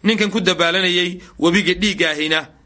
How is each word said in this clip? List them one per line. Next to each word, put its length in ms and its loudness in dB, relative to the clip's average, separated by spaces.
Ninkan 280 0
ku 100 -2
dabaalanayay 800 0
webiga 360 2
dhiigga 360 0
ahina 300 -2